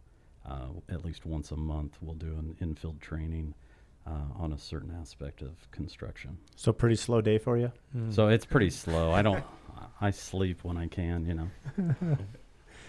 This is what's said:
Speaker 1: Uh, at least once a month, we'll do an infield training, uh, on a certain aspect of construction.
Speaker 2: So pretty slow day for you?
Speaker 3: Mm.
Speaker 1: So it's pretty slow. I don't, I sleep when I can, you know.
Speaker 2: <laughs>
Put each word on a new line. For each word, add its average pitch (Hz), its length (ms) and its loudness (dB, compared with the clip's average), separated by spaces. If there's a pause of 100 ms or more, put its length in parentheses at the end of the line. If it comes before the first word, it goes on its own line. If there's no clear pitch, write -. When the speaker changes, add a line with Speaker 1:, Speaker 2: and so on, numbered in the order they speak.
(440)
Speaker 1:
Uh, 67 240 -8 (200)
at 85 160 -6
least 82 200 -8
once 78 280 -4
a 78 40 -4
month, 76 460 -4
we'll 80 140 -8
do 80 200 -6
an 78 240 -6
infield 78 400 -6
training, 80 540 -6 (520)
uh, 76 200 -4 (100)
on 82 160 -4
a 71 60 -6
certain 78 320 -8 (100)
aspect - 400 -12
of 76 300 -14
construction. - 640 -10 (200)
Speaker 2:
So - 160 2
pretty 117 240 4
slow 117 260 4
day 107 160 6
for 120 180 2
you? 120 160 2 (240)
Speaker 3:
Mm. 113 160 -2
Speaker 1:
So 107 160 8
it's 113 160 6
pretty 107 260 6
slow. 82 420 2
I 98 100 8
don't, 101 200 4 (580)
I 101 100 4
sleep 95 520 -2
when 87 140 -4
I 85 120 -2
can, 85 360 0
you 87 100 0
know. 80 140 -4 (300)
Speaker 2:
<laughs> 151 640 0 (460)